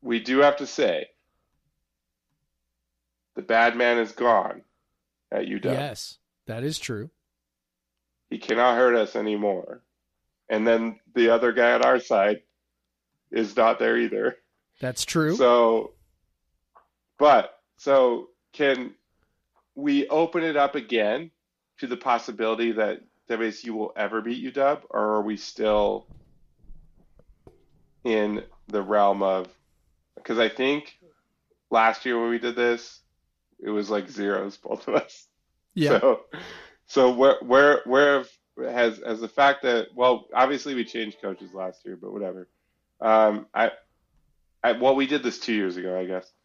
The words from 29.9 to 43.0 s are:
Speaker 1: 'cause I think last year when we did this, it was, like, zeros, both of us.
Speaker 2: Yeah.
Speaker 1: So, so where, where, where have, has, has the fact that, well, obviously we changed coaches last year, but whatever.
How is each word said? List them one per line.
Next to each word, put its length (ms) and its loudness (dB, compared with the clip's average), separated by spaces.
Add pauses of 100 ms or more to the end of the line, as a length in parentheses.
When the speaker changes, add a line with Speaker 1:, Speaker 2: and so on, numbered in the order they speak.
Speaker 1:
'cause 140 -4
I 100 2
think 500 -4 (720)
last 340 2
year 160 -2
when 100 -2
we 80 -2
did 180 -6
this, 440 -2 (600)
it 80 -8
was, 200 -4
like, 180 -4
zeros, 480 -4
both 320 -10
of 60 -4
us. 340 -4 (460)
Speaker 2:
Yeah. 260 2
Speaker 1:
So, 200 2 (640)
so 260 4
where, 300 6
where, 420 6
where 320 4
have, 140 -4 (420)
has, 340 0
has 140 -6
the 80 -10
fact 360 2
that, 300 0
well, 400 0
obviously 400 0
we 100 -4
changed 360 -10
coaches 320 -10
last 320 -12
year, 160 -14
but 100 -14
whatever. 380 -10 (540)